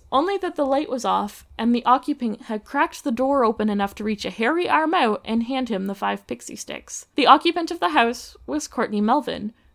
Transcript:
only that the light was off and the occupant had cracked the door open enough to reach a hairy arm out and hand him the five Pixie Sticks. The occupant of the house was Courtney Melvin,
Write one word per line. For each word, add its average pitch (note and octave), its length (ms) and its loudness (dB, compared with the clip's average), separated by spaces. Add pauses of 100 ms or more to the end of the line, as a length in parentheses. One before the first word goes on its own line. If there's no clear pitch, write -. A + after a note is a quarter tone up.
(100)
only F4+ 280 2
that F4 180 -6
the D4 80 0
light C4+ 240 0
was B3 160 -4
off G3 420 -2 (120)
and A#3 160 2
the A#3+ 100 0
occupant B3 600 0
had G#3+ 200 -6
cracked D4+ 400 -2
the C#4 80 -2
door C4 320 2
open A3 240 2
enough G3+ 280 0
to G#3+ 80 -8
reach G#3+ 200 -4
a F#3 60 -6
hairy B3 360 0
arm D#4+ 280 2
out B3 320 2
and A3+ 160 0
hand B3+ 260 -4
him F#3+ 180 -4
the G3+ 80 -6
five G3+ 320 -4
Pixie - 300 -10
Sticks. - 480 -12 (120)
The C#4 100 4
occupant E4 440 4
of E4+ 100 -10
the F4 100 0
house A#3+ 440 0 (120)
was D4 200 -6
Courtney G#3 360 -2
Melvin, G#3+ 500 0 (220)